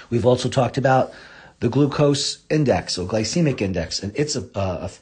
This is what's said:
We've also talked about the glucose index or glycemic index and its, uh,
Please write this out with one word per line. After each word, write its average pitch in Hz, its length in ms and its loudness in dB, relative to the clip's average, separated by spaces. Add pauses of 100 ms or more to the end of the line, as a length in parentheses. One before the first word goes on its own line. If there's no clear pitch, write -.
We've 117 160 0
also 123 220 4
talked 120 300 0
about 135 340 2 (480)
the - 80 0
glucose 139 840 0
index 127 480 0
or 92 100 -6
glycemic 123 520 0
index 92 420 -4
and 101 140 -8
its, 147 220 -2
uh, 95 520 -6 (120)